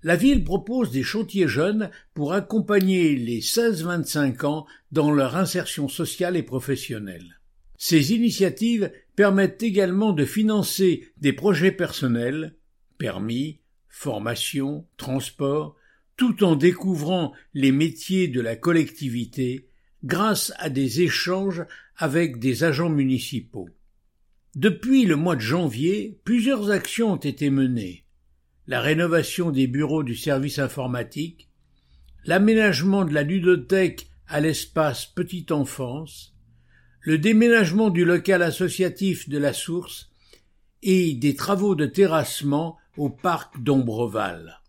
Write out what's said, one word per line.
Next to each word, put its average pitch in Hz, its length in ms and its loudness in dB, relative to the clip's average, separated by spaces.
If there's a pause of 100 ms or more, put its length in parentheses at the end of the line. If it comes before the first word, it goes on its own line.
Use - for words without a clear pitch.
La 165 120 2
ville - 280 4
propose 196 480 -2
des 131 100 -2
chantiers 196 460 -2
jeunes 180 420 0 (240)
pour 147 200 -4
accompagner 190 800 2
les 117 260 -4
seize 226 420 0
vingt-cinq 156 600 -2
ans 151 240 -2 (240)
dans 147 180 2
leur 135 260 2
insertion 165 540 -2
sociale 180 480 -4
et 151 60 -2
professionnelle. 107 880 -8 (460)
Ces 160 340 2
initiatives 220 760 0 (240)
permettent 196 460 4
également 202 520 2
de 147 120 2
financer 196 920 0
des 143 160 0
projets 175 380 2
personnels, 151 840 -4 (420)
permis, 117 600 -6 (280)
formation, 135 1000 -6 (100)
transport, 139 760 -4 (400)
tout 240 280 2
en 170 120 6
découvrant 175 800 0 (200)
les 135 180 4
métiers 165 560 0
de 127 140 -4
la 113 140 -4
collectivité 131 1120 -2 (340)
grâce 175 540 -2
à 175 120 -6
des 131 320 0
échanges 180 640 -2 (320)
avec 151 420 0
des 120 240 0
agents 165 260 0
municipaux. 131 800 -2 (840)
Depuis 220 500 2
le 165 100 4
mois 165 200 2
de 120 60 -4
janvier, 165 800 -2
plusieurs 220 480 0
actions 214 420 0
ont 165 40 -2
été 143 340 -2
menées. 123 540 -2 (600)
La 123 160 -4
rénovation 165 680 0
des 131 160 2
bureaux 147 360 -2
du 120 120 -6
service 139 420 -2
informatique, 131 920 -6 (760)
l'aménagement 196 800 4
de 147 80 -2
la 147 100 2
ludothèque 180 840 0 (180)
à 151 140 -2
l'espace 151 640 -2
petite 175 460 -8
enfance, 143 840 -6 (640)
le 156 180 0
déménagement 220 720 4
du 175 140 2
local 175 380 2
associatif 180 880 -2
de 143 80 -4
la 143 160 0
Source - 560 -10 (760)
et 185 300 4
des 135 220 0
travaux 196 380 0
de 151 120 0
terrassement 160 920 0 (200)
au 143 120 -2
parc 156 540 -4
d'Ombreval. 110 1040 -2